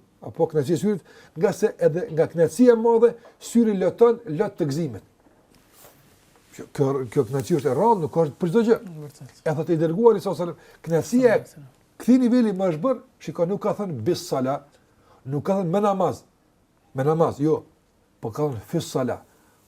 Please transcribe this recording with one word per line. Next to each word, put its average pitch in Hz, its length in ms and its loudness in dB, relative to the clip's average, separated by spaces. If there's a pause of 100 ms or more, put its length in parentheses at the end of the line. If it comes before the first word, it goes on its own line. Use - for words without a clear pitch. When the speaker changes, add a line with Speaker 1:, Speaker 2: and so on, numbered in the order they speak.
(220)
Speaker 1:
apo 160 280 -4
kënaqësia 156 240 0
e 151 40 0
syrit, 196 240 -2 (360)
nga 190 160 2
se 208 240 -2
edhe 165 340 0
nga 156 160 2
kënaqësia 170 460 4
e - 20 4
madhe 226 380 4 (260)
syri 220 380 2
lëton 226 420 4 (200)
lot 202 180 -2
të 170 80 -2
gëzimit. 139 380 -4 (1500)
Kjo, - 180 -16
kjo, 139 140 0 (260)
kjo 143 160 2
kënaqësi 139 300 -2
është 143 100 0
e 123 80 0
rrallë, 208 240 2
nuk 151 220 -4
është 143 180 -6
për 175 80 -2
çdo 220 160 2
gjë. 220 140 2 (240)
Speaker 2:
Vërtet. 135 320 -20 (100)
Speaker 1:
E 156 140 -2
thotë 165 160 0
i - 20 0
dërguari 185 460 2
sallallahu 277 180 -4
alaihi 175 160 -8
wasallam, - 0 - (260)
"Kënaqësia 165 360 0
e - 20 2
Speaker 2:
Sallallahu 233 120 4
alaihi - 200 -2
wasallam. 139 180 -20 (280)
Speaker 1:
këtij 254 200 4
niveli 240 340 2
më 190 180 -2
është 151 100 -4
bërë", - 200 -2 (180)
shiko, 170 260 -4
nuk 190 160 -4
ka 202 120 -2
thënë 175 300 -8
bis 160 240 -2
sala, 135 380 -4 (600)
nuk 139 200 -6
ka 196 80 0
thënë 190 160 -2
me 190 100 0
namaz. 190 440 -2 (720)
Me 131 80 -4
namaz, 151 360 0
jo. 151 240 0 (560)
Po 113 120 -10
ka 147 120 -6
thënë 127 220 -4
fis 165 240 -4
sala. 123 320 -4 (460)